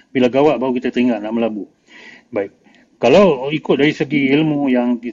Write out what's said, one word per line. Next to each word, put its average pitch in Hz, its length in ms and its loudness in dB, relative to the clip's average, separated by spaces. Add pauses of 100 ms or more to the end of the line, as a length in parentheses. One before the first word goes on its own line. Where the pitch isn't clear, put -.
(120)
Bila 127 160 2
gawat 131 320 2
baru 127 160 -2
kita 127 160 -4
teringat 120 320 -2
nak 110 80 -8
melabur. 110 400 -4 (560)
Baik. 101 240 -6 (480)
Kalau 139 480 4
ikut 147 320 -2
dari 147 160 2
segi 143 320 -2
ilmu 143 400 0
yang 123 320 0 (120)